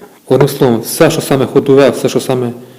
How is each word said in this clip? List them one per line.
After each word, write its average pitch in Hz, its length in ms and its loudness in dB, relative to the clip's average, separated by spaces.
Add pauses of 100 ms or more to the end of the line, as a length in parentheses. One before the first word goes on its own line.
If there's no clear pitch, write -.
(260)
Одним 139 240 2
словом, 120 320 0
все, 151 300 0
що 156 100 -4
саме 135 240 -2
ходове, 135 440 2
все, 120 200 -4
що 127 100 -2
саме 123 340 -4 (260)